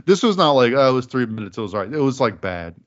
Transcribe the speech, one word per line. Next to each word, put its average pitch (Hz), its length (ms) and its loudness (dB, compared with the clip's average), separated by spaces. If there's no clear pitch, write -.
This 185 180 2
was 208 140 2
not 160 160 4
like, 123 200 4
"Oh, 135 160 4
it 127 40 2
was 127 120 -2
three 123 220 -4
minutes, 110 300 -10
it 117 40 -8
was 98 140 -8
all 104 60 -4
right." 101 120 -8
It 156 60 -4
was, 135 200 0
like, 107 220 -2
bad. 87 320 -8